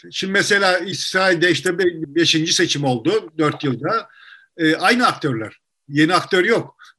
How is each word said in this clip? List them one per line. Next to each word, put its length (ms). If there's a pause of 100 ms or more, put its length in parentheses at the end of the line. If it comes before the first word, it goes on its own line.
(120)
Şimdi 220
mesela 460
İsrail'de 720
işte 280
be-, 360
beşinci 380
seçim 300
oldu 540
dört 260
yılda. 460 (480)
Ee, 180
aynı 320
aktörler. 500 (320)
Yeni 260
aktör 300
yok. 300 (240)